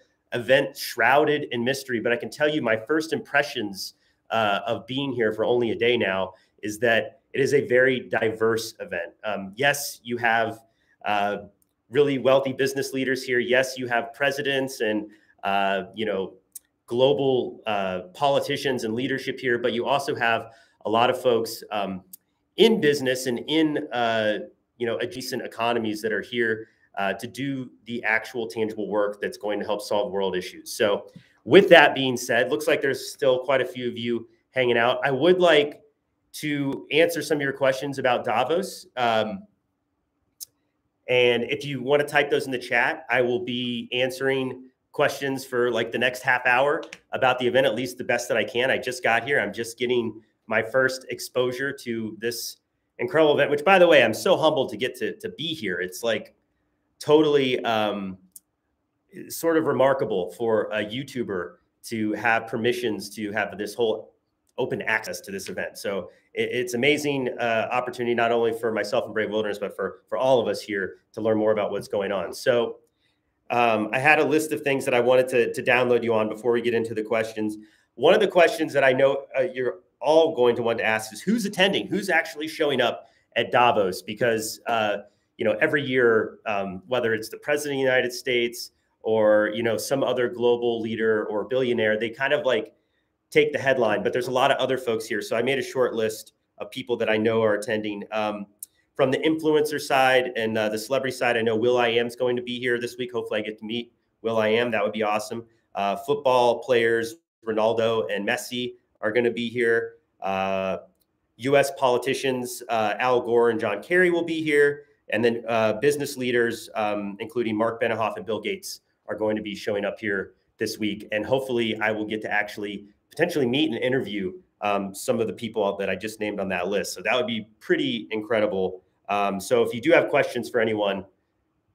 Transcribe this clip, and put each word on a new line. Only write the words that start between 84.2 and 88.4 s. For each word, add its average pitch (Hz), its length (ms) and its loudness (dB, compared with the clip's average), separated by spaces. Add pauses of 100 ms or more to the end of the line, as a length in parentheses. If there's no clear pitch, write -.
uh, 107 320 0 (400)
you 113 80 -2
know, 107 160 2
every 156 200 2
year, 120 640 2
um, 98 440 -4
whether 113 260 0
it's 110 160 -6
the - 80 -14
president 147 380 -4
of - 20 -2
the 131 120 2
United 123 220 2
States 120 600 -4 (280)